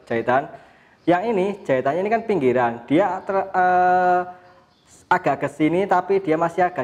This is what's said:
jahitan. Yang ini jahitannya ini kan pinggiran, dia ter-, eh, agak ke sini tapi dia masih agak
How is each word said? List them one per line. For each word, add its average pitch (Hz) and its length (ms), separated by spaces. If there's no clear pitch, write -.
jahitan. 120 480
Yang 175 240
ini 190 140
jahitannya 139 400
ini 208 80
kan 226 160
pinggiran, 123 560
dia 185 400
ter-, 190 320
eh, 180 680
agak 147 400
ke - 20
sini 165 380
tapi 185 320
dia 156 160
masih 170 320
agak 156 160